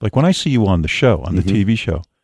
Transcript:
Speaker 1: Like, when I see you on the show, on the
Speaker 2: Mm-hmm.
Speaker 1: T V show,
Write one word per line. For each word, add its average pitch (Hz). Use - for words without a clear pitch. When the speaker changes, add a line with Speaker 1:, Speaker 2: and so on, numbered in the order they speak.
Speaker 1:
Like, 107
when 135
I 190
see -
you 117
on 90
the 78
show, 110
on 92
the 92
Speaker 2:
Mm-hmm. 95
Speaker 1:
T 101
V 113
show, 85